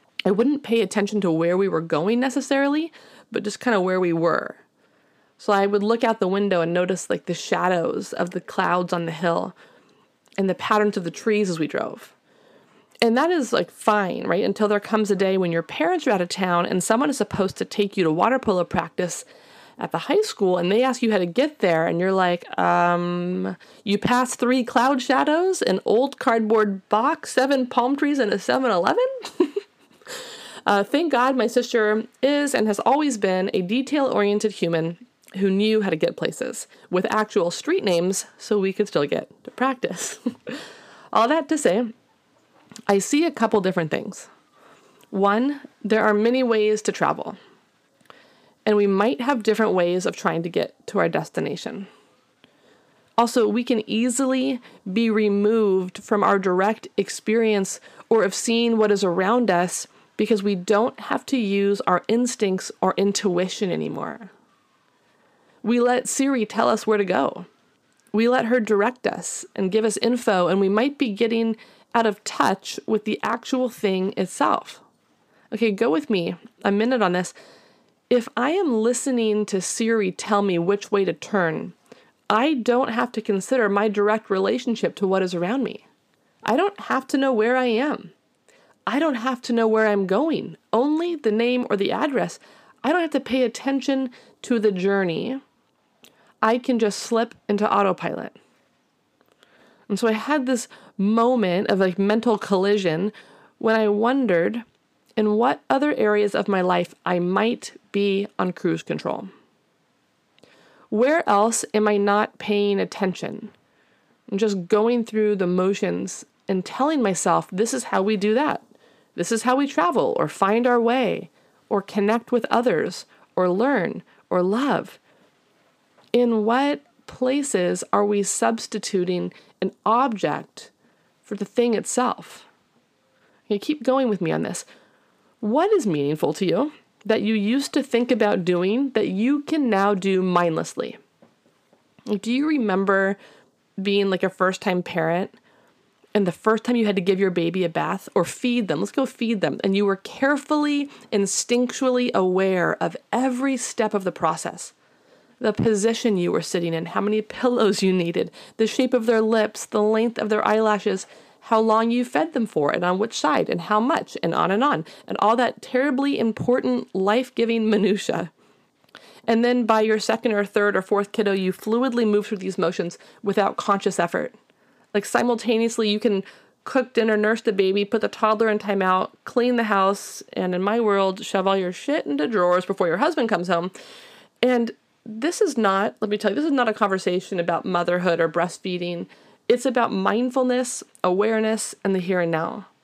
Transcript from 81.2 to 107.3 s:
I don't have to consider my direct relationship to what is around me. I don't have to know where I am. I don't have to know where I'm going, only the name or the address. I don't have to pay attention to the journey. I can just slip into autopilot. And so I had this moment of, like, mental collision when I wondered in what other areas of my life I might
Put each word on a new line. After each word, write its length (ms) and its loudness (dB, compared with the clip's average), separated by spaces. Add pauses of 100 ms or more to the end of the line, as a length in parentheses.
I 260 2
don't 360 2
have 220 -2
to 100 -6
consider 460 0
my 200 2
direct 420 0
relationship 680 0
to 100 -2
what 160 2
is 120 -4
around 300 -2
me. 220 -8 (580)
I 120 0
don't 240 0
have 280 -4
to 100 -2
know 140 2
where 240 2
I 100 2
am. 460 -2 (720)
I 140 -2
don't 160 0
have 280 -4
to 100 -4
know 160 2
where 180 2
I'm 220 2
going, 480 -2 (160)
only 420 0
the 160 -2
name 400 0
or 60 2
the 160 0
address. 480 -2 (420)
I 80 0
don't 120 2
have 80 -4
to 100 -2
pay 240 0
attention 680 -2 (320)
to 160 0
the 140 2
journey. 680 -2 (1000)
I 160 2
can 220 0
just 180 0
slip 380 -2 (120)
into 240 0
autopilot. 640 -2 (1500)
And 120 -2
so 80 2
I 40 2
had 340 -2
this 200 0 (320)
moment 720 2
of, 100 2
like, 180 2
mental 420 2
collision 720 0 (460)
when 200 2
I 80 2
wondered 800 0 (520)
in 180 2
what 360 0
other 240 2
areas 400 2
of 140 -2
my 120 2
life 320 0 (140)
I 140 0
might 580 -2 (140)